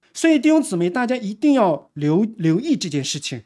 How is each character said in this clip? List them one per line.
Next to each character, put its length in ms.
所 160
以 80
弟 120
兄 120
姊 140
妹， 140
大 180
家 80
一 180
定 200
要 400
留-， 320
留 240
意 160
这 140
件 120
事 160
情， 280